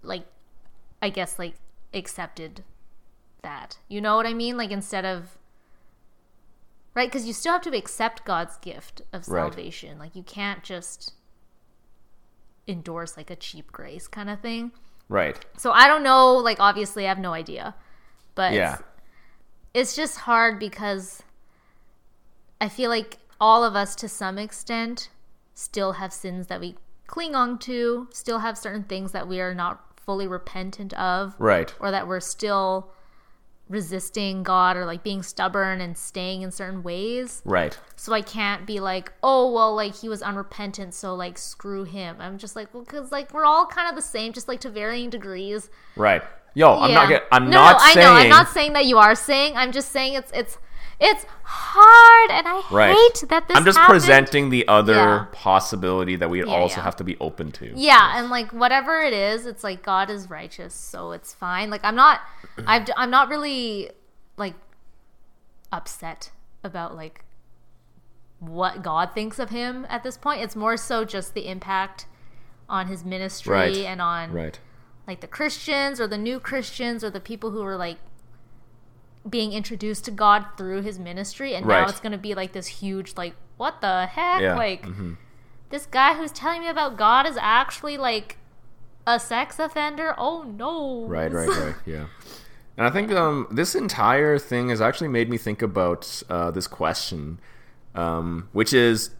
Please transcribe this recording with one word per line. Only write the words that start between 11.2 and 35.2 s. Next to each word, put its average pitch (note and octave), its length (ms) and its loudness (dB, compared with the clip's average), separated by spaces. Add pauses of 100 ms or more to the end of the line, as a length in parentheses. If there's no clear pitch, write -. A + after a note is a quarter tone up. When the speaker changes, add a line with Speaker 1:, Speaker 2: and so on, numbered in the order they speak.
Speaker 1:
endorse, E3+ 500 -14
like, D#3 140 -20
a F3 60 -16
cheap - 360 -18
grace - 360 -18
kind G#3 220 -14
of G#3 100 -12
thing. A#3 320 -10 (360)
Speaker 2:
Right. F2+ 300 -4 (180)
Speaker 1:
So A#3+ 160 -2
I B3 160 10
don't D4+ 140 2
know. C4 320 6
Like, A#3 260 -2
obviously, G3+ 460 0
I - 20 -4
have F#3+ 100 -4
no F#3 140 -8
idea. D#3+ 420 -12 (600)
But F#3 180 -2
Speaker 2:
Yeah. F2 220 -2
Speaker 1:
it's, - 80 -16 (920)
it's B3 220 -4
just D4 240 -6
hard A3+ 380 0
because G3 640 -10 (1400)
I G#3 80 -4
feel A#3+ 220 -6
like A3 280 -6 (220)
all A3+ 240 6
of G#3+ 100 -2
us, G3+ 220 -4
to A3 120 -12
some F#3+ 300 -10
extent, A3+ 680 -10 (460)
still G3 380 -8
have F#3 200 -12
sins F3+ 340 -12
that F#3 140 -12
we F3 160 -14 (300)
cling E4 280 -10
on B3 240 -2
to, A#3+ 540 -6
still A3+ 280 -8
have A3 160 -8
certain G#3 280 -12
things F#3+ 280 -10
that F3 140 -10
we F#3 140 -8
are F#3 140 -6
not F3+ 440 -10
fully G3 300 -8
repentant F#3 680 -12
of. F#3 440 -4
Speaker 2:
Right. - 420 0
Speaker 1:
Or G3+ 100 -6
that F#3+ 160 -6
we're F3+ 140 -6
still F#3+ 720 -4 (760)
resisting F#3+ 720 -8
God F#3 340 0
or, F3+ 80 -8
like, E3+ 200 -10
being G3 180 -8